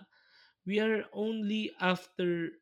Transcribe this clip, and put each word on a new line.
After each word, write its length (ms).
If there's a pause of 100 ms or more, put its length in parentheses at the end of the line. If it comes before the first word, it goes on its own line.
(680)
we 120
are 360
only 560 (100)
after 800